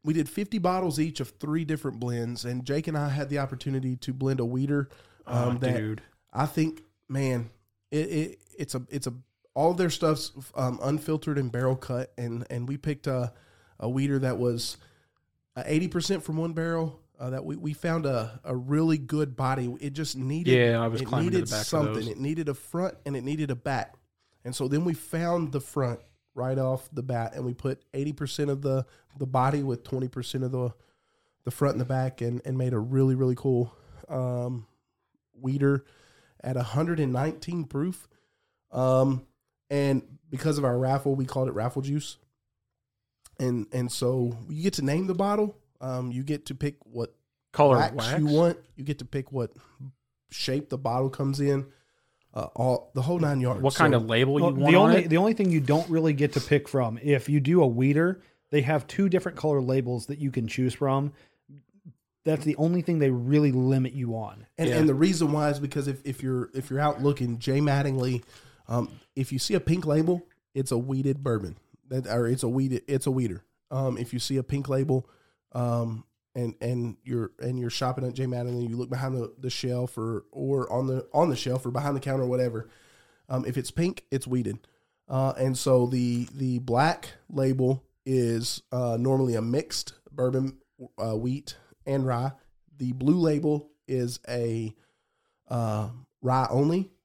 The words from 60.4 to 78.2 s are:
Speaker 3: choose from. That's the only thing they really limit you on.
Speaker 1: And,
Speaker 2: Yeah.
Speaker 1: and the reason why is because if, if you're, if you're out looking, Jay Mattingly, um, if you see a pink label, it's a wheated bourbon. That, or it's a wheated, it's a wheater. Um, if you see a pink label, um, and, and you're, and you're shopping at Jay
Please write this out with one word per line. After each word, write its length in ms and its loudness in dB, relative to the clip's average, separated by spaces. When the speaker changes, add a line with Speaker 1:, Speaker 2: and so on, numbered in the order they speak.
Speaker 3:
choose 260 0
from. 380 0
That's 220 0
the 120 2
only 260 2
thing 160 2
they 100 4
really 420 4
limit 420 2
you 220 -4
on. 300 -10
Speaker 1:
And, 120 0
Speaker 2:
Yeah. 80 2
Speaker 1:
and 100 6
the 60 6
reason 400 4
why 160 2
is 100 -2
because 300 -4
if, 160 -6
if 180 -6
you're, 300 -2
if 160 -8
you're 100 -2
out 220 2
looking, 380 0
Jay 200 0
Mattingly, 640 0
um, 200 -2
if 180 -2
you 60 -2
see 160 0
a 40 4
pink 260 2
label, 400 2
it's 180 -2
a 60 2
wheated 460 0
bourbon. 340 -2
That, 180 -4
or 200 2
it's 160 2
a 40 0
wheated, 400 0
it's 200 0
a 40 2
wheater. 320 0
Um, 260 0
if 160 -6
you 60 -2
see 180 -2
a 60 0
pink 260 -4
label, 400 0
um, 540 -2
and, 280 -4
and 420 -2
you're, 360 -4
and 200 -4
you're 120 -4
shopping 340 -2
at 80 -6
Jay 120 -4